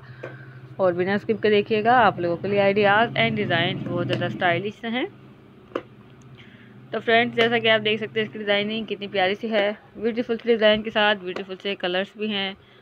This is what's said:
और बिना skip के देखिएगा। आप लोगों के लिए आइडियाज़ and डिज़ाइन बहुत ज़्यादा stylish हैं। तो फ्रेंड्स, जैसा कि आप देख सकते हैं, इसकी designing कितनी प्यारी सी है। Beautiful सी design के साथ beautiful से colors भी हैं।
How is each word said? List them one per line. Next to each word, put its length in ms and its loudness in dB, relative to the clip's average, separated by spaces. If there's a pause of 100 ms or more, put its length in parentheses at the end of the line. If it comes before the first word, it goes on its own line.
(800)
और 140 4
बिना 240 0
skip 240 -4
के 100 4
देखिएगा। 480 4
आप 200 4
लोगों 180 -2
के 100 -6
लिए 140 0
आइडियाज़ 560 4
and 200 0
डिज़ाइन 480 -2
बहुत 220 -4
ज़्यादा 220 -2
stylish 560 -2
हैं। 220 -4 (1800)
तो 80 -6
फ्रेंड्स, 360 2
जैसा 240 2
कि 100 0
आप 120 4
देख 180 0
सकते 200 -6
हैं, 80 -2
इसकी 120 -12
designing 480 -2
कितनी 200 -8
प्यारी 280 0
सी 120 -8
है। 300 0 (200)
Beautiful 400 -4
सी 100 -12
design 360 4
के 60 -8
साथ 260 2
beautiful 400 -10
से 200 -6
colors 420 -4
भी 100 -4
हैं। 280 -4 (260)